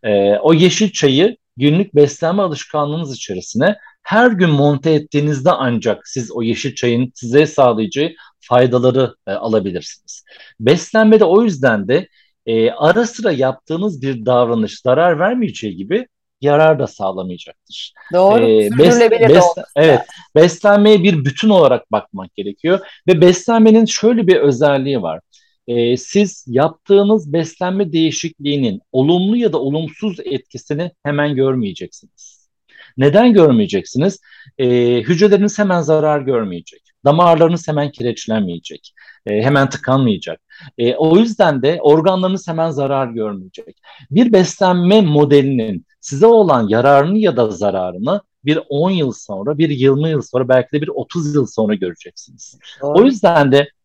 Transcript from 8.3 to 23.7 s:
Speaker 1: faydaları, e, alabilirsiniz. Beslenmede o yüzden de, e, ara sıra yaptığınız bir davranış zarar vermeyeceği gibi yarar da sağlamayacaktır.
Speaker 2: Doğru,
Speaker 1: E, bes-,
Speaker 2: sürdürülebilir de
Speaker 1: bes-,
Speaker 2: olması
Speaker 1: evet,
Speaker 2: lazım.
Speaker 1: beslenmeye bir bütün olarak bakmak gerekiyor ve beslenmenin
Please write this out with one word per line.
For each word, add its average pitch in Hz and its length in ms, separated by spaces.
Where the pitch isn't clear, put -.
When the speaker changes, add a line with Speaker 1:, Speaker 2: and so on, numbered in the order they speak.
Speaker 1:
faydaları, 123 760
e, 98 40
alabilirsiniz. 98 920
Beslenmede 214 640
o 190 180
yüzden 127 440
de, 131 200
e, 113 260
ara 185 340
sıra 220 260
yaptığınız 147 720
bir 127 240
davranış 120 560
zarar 151 380
vermeyeceği 175 560
gibi 151 320
yarar 147 380
da 127 80
sağlamayacaktır. - 1040
Speaker 2:
Doğru, 202 320
Speaker 1:
E, 110 220
bes-, 139 240
Speaker 2:
sürdürülebilir 226 380
de 147 40
Speaker 1:
bes-, 180 80
Speaker 2:
olması 175 220
Speaker 1:
evet, 143 240
Speaker 2:
lazım. - 60
Speaker 1:
beslenmeye 202 680
bir 165 220
bütün 139 240
olarak 147 420
bakmak 98 440
gerekiyor 104 440
ve 175 140
beslenmenin 220 640